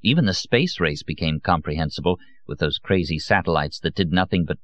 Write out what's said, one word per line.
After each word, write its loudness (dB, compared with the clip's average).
Even 4
the 2
space 0
race 0
became -2
comprehensible, 0
with -8
those -2
crazy 0
satellites 0
that -2
did 0
nothing 2
but -4